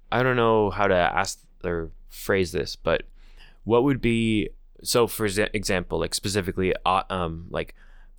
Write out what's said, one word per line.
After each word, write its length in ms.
I 120
don't 140
know 340
how 180
to 60
ask 460
or 260
phrase 440
this, 240
but 260
what 200
would 160
be, 500
so 240
for 220
exa-, 240
example, 460
like, 160
specifically, 600
uh, 240
um, 400
like, 240